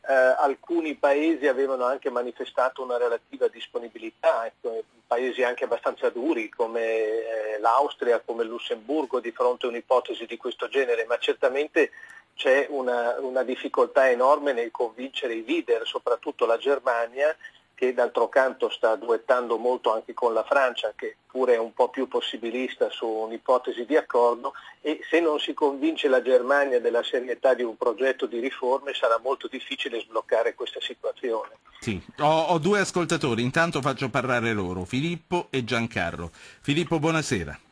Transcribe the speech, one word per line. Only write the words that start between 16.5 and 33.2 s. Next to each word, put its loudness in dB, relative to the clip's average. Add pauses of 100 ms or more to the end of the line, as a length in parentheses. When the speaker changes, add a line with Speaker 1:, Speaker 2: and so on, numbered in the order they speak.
Speaker 1:
Germania, 0 (400)
che 0
d'altro 2
canto 2
sta 2
duettando 0
molto 0
anche -6
con 0
la 2
Francia, 0
che -10 (100)
pure 2
è 0
un -4
po' 2
più -4
possibilista -4
su -6
un'ipotesi -2
di -2
accordo, 2 (280)
e -4
se 4
non 2
si -6
convince 0
la 4
Germania 4
della 2
serietà 0
di 0
un -4
progetto 0
di -6
riforme -2
sarà 2
molto -4
difficile -8
sbloccare -2
questa -10
situazione. -6 (220)
Speaker 2:
Sì, -4 (180)
ho, 4
ho 2
due 2
ascoltatori, 0